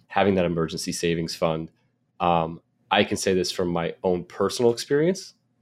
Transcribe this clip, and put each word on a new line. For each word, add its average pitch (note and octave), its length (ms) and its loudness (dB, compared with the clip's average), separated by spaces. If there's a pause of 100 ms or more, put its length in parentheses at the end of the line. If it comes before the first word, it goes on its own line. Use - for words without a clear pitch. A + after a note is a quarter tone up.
having G2 260 2
that F#2 100 2
emergency E2 480 -2
savings E2 420 -2
fund. D#2+ 360 -2 (500)
Um, E2+ 400 0 (300)
I G#2 140 4
can G#2 120 -2
say G2 160 0
this F2+ 180 0
from F2+ 180 -2
my E2+ 340 -2
own F2+ 220 0
personal A#2 480 0
experience, D3+ 600 -2 (300)